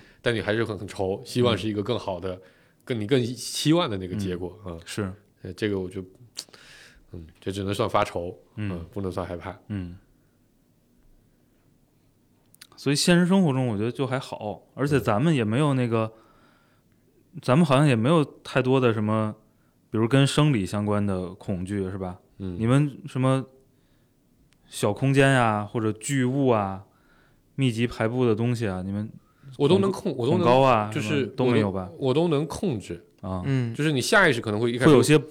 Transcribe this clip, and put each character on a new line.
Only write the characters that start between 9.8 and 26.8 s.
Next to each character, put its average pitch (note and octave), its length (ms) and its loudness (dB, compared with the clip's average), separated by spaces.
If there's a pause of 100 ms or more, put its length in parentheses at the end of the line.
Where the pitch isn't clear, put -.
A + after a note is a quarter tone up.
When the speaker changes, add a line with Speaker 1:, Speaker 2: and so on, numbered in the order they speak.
Speaker 2:
所 C#3 160 -2
以 D3+ 40 2
现 F3 220 4
实 F3 80 4
生 F#3+ 180 4
活 C#3+ 80 2
中 C3 140 0
我 A2 100 -2
觉 G#2 80 -2
得 A#2+ 60 -2
就 C3 160 -4
还 B2 120 -4
好， - 440 -10 (120)
而 C3 120 -2
且 C#3+ 140 2
咱 G#2+ 200 2
们 D#3+ 140 2
也 A#2+ 100 2
没 G#2+ 140 0
有 D3 160 2
那 B2+ 120 0
个， A2+ 180 0
Speaker 1:
嗯。 - 180 -10 (1200)
Speaker 2:
咱 B2+ 140 4
们 F3 80 6
好 C3+ 120 4
像 D3+ 100 6
也 C3+ 80 6
没 A2 140 2
有 D#3+ 160 4 (180)
太 - 180 -2
多 B2+ 200 4
的 A#2+ 120 4
什 G#2+ 120 -2
么， G#2+ 280 0 (580)
比 A2 80 -2
如 A2+ 100 2
跟 C3+ 180 4
生 D3+ 260 2
理 G2+ 120 0
相 G#2 200 -4
关 G#2 200 0
的 F#2 300 -2
恐 F#2 300 -6
惧， F#2+ 260 -4
是 G2 80 -8
吧？ F#2 200 -8 (200)
Speaker 1:
嗯。 F#2 200 -8
Speaker 2:
你 A2 80 -2
们 C#3 400 2
什 C3 140 -6
么 C3 240 0 (1200)
小 - 260 -2
空 C3+ 200 0
间 C3+ 180 6
呀， A2+ 340 2
或 A2+ 160 -6
者 A2 120 -2
巨 C3 320 -4
物 C3 240 0
啊， G2 360 0 (680)